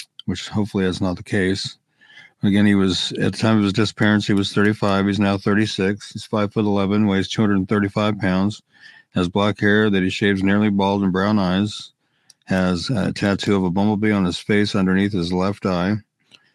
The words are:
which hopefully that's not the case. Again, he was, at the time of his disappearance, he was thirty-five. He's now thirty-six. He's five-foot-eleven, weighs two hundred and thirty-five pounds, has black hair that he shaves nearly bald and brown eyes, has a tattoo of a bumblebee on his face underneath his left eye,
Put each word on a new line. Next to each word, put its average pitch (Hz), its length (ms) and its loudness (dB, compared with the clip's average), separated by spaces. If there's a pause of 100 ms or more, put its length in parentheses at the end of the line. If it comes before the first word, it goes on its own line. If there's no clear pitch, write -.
(260)
which 90 200 -6
hopefully 104 380 -2
that's 90 160 -2
not 92 160 -2
the - 80 -14
case. 98 520 -2 (680)
Again, 104 220 4
he 101 100 4
was, 95 340 0 (100)
at 95 120 -2
the - 60 -10
time 113 200 2
of 104 60 2
his 98 80 0
disappearance, 104 560 0
he 110 40 2
was 98 200 0
thirty-five. 101 540 2
He's 101 120 0
now 101 200 2
thirty-six. 101 720 -2
He's 110 120 -12
five-foot-eleven, 104 840 0
weighs 95 200 0
two - 140 -2
hundred 101 140 2
and 95 120 -2
thirty-five 104 520 0
pounds, 95 420 0 (500)
has 90 160 0
black 101 300 0
hair 107 320 2
that 95 140 0
he 95 60 0
shaves 101 340 0
nearly 104 260 2
bald 98 320 0
and 95 100 0
brown 101 280 2
eyes, 95 480 -2 (640)
has 92 380 0
a 95 220 -2
tattoo 101 440 0
of 95 80 0
a 90 60 0
bumblebee 104 420 0
on 98 140 0
his 87 120 -4
face 104 360 0
underneath 98 380 2
his 87 200 -4
left 95 320 -2
eye, 95 320 0 (580)